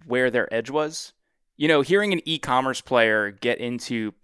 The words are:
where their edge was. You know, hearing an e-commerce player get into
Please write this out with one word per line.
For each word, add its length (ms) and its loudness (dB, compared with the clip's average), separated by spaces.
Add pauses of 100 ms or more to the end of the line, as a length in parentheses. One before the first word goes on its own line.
where 240 2
their 240 0
edge 160 -4
was. 440 -6 (420)
You 120 0
know, 140 4
hearing 300 2
an 120 -2
e-commerce 560 -2
player 500 2
get 280 -2
into 540 -6 (120)